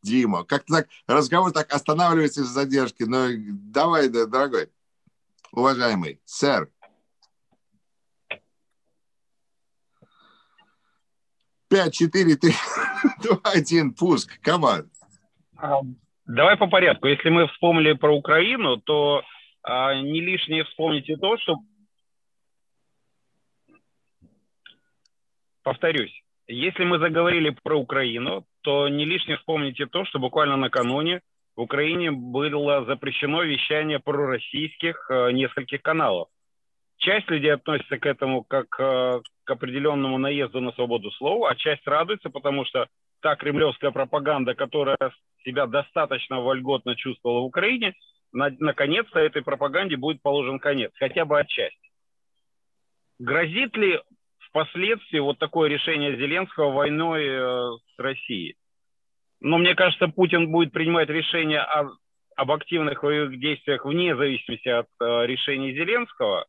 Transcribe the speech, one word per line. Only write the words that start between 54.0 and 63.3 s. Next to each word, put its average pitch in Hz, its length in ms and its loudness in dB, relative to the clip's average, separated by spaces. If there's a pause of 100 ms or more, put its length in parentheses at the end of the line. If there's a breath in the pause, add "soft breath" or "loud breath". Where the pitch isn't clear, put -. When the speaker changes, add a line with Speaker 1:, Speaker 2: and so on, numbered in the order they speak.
Speaker 2:
впоследствии 175 680 -4
вот 139 180 -2
такое 156 320 0
решение 147 460 -2
Зеленского 147 560 -2
войной, 151 540 0
э, 127 440 -2 (260)
с - 20 -20
Россией? 127 580 -8 (840)
Но 160 180 2
мне 175 180 4
кажется, 180 320 2
Путин 170 420 2
будет 165 220 2
принимать 165 360 0
решение 156 520 -2
о, 143 300 -2 (440)
об 135 160 -2
активных 151 520 -2
боевых 147 360 0